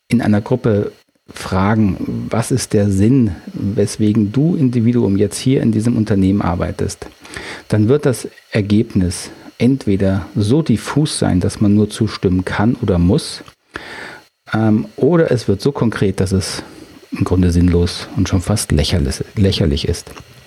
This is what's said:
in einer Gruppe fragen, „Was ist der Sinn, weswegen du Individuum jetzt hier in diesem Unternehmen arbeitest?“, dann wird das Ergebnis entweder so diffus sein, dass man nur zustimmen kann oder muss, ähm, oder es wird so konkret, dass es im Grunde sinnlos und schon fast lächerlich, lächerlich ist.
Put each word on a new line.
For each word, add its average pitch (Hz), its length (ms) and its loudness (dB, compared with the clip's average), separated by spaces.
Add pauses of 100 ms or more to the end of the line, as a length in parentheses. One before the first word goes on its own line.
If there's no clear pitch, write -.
in 120 140 2
einer 104 200 2
Gruppe 110 520 0 (340)
fragen, 110 1000 -2
„Was - 220 -2
ist - 200 -2
der 104 180 2
Sinn, 104 460 2 (180)
weswegen 104 800 0
du 151 240 0
Individuum 120 640 2
jetzt 101 200 0
hier 131 240 0
in 113 120 2
diesem 113 240 0
Unternehmen 101 440 2
arbeitest?“, 90 640 -4 (600)
dann 107 220 2
wird 147 160 2
das 123 240 -2 (220)
Ergebnis 104 800 0 (280)
entweder 98 680 0 (100)
so 113 260 2
diffus 143 580 -2
sein, 95 220 2
dass 98 180 -2
man 101 160 4
nur 104 140 4
zustimmen 92 560 -2
kann 110 300 0
oder 101 220 0
muss, 92 460 0 (1120)
ähm, 110 420 2
oder 160 360 2
es 123 160 0
wird 98 140 0
so - 100 0
konkret, - 500 0
dass 95 100 0
es - 320 -2 (480)
im - 140 -2
Grunde 92 260 2
sinnlos 87 640 2
und 95 140 0
schon 92 120 0
fast - 300 -2
lächerlich, 73 520 0 (120)
lächerlich 95 520 0
ist. - 240 -6 (360)